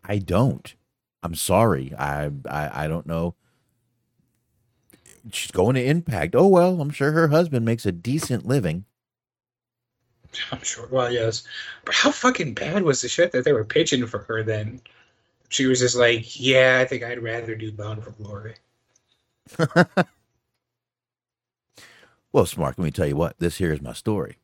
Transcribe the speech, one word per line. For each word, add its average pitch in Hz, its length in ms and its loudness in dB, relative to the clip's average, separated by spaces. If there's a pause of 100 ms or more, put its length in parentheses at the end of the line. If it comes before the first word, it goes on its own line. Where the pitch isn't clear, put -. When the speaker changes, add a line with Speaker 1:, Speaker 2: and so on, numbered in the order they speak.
Speaker 1:
I 104 140 -2
don't. 95 560 0 (500)
I'm 85 120 -6
sorry. 90 640 2
I, 71 280 -4 (240)
I, 73 360 -4
I - 20 -4
don't 80 180 -6
know. 82 300 -4 (2000)
She's - 200 -10
going 107 240 2
to 127 80 0
Impact. 127 520 0
Oh, 165 120 8
well, 180 340 6
I'm 143 80 -2
sure 143 220 0
her 160 180 2
husband 147 360 2
makes 117 200 0
a 98 60 2
decent 120 540 -4
living. 98 400 -2 (1700)
Speaker 2:
I'm 123 100 -10
sure. - 300 -10
Well, 123 200 0
yes. 113 320 -2 (420)
But - 100 -4
how 294 160 4
fucking 247 420 0
bad 170 300 -2
was 143 180 2
the 123 60 -6
shit - 240 2
that 127 140 0
they 147 80 4
were 107 120 0
pitching 143 420 2
for 104 120 -8
her 110 240 -4
then? 110 380 -4 (680)
She 135 160 0
was 127 140 4
just 123 160 2
like, 120 440 2
"Yeah, 131 420 6
I 131 40 4
think 120 180 -6
I'd 120 200 -8
rather 113 320 -6
do 107 160 -8
Bound 104 320 -10
for 107 80 -16
Glory." 101 440 -14 (1000)
Speaker 1:
<laughs> 165 480 2 (2250)
Well, 117 120 6
Smart, 71 320 -4
let 82 80 -2
me 73 60 0
tell 78 160 -2
you 71 80 -2
what. 80 240 -2
This 85 180 -2
here 87 140 0
is 71 100 -4
my 62 120 -12
story. 104 500 -6